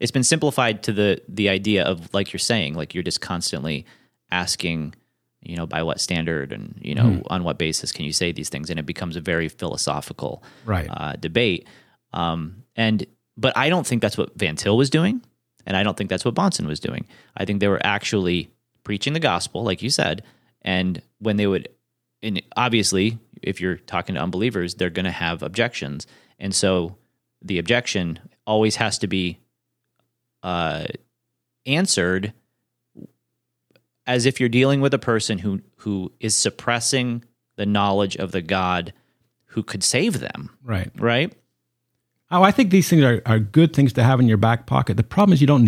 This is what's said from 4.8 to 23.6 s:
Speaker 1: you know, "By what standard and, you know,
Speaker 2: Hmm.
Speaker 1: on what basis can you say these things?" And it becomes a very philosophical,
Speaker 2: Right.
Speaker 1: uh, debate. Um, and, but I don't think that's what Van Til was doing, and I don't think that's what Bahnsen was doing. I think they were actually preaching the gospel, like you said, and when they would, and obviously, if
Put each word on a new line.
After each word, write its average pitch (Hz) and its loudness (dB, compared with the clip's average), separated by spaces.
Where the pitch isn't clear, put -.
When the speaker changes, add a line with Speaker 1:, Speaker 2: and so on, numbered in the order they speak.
Speaker 1:
you 85 -12
know, 82 -6
"By 80 -4
what 82 -4
standard 80 -4
and, 52 -12
you - -6
know, 117 4
Speaker 2:
Hmm. 92 0
Speaker 1:
on 90 -2
what 80 -4
basis - -4
can - -8
you 73 -6
say 85 -2
these 78 -10
things?" 76 -8
And 80 -6
it 73 -6
becomes 82 -8
a 85 -8
very 82 -2
philosophical, - -6
Speaker 2:
Right. 90 -2
Speaker 1:
uh, 76 -8
debate. 90 0
Um, 85 -4
and, 110 2
but 123 0
I 135 2
don't 175 0
think 120 0
that's 107 0
what - -4
Van 80 -2
Til 101 2
was 135 4
doing, 202 2
and 98 -2
I 92 2
don't 104 -2
think 98 -6
that's - -2
what 123 0
Bahnsen 175 0
was 76 -4
doing. - -6
I 98 -4
think 101 -2
they 101 4
were 98 0
actually 92 0
preaching 104 -4
the 165 -4
gospel, 92 -2
like 95 -2
you 120 -4
said, 92 0
and 92 0
when 107 -2
they 104 2
would, 95 0
and 104 -4
obviously, 110 2
if 92 -6